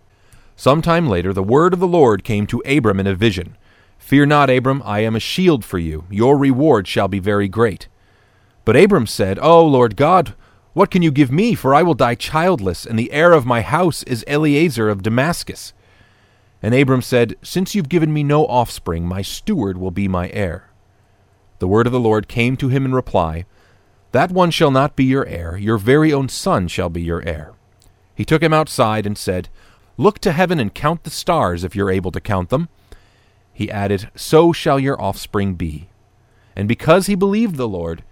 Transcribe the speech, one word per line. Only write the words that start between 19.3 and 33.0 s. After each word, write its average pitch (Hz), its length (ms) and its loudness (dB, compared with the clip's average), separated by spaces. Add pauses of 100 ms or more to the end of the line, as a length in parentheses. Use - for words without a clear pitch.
will 92 140 -6
be 98 160 -4
my 92 220 -4
heir.' 92 400 -6 (920)
The 92 80 -2
word 113 200 4
of 120 40 0
the 127 80 0
Lord 110 280 0
came 123 300 0
to 139 120 -2
him 135 160 0
in 131 80 -2
reply, 87 520 -2 (640)
'That 165 200 2
one 180 200 2
shall 156 200 2
not 135 240 0
be 135 100 2
your 131 200 0
heir. 85 320 -10
Your 107 220 0
very 143 340 4
own 135 160 -2
son 131 380 -2
shall 90 220 -4
be 85 120 -8
your 85 260 -6
heir.' 76 260 -10 (600)
He - 80 -6
took 160 200 0
him 160 100 2
outside 110 540 0
and 104 100 -4
said, 90 320 -6 (480)
'Look 143 220 0
to 196 120 -2
heaven 175 280 0
and 101 140 -4
count 160 300 -4
the 160 60 -14
stars 98 540 -2
if 90 120 -8
you're 98 160 0
able 92 200 -2
to 92 100 -8
count 92 280 -4
them.' 165 200 -2 (800)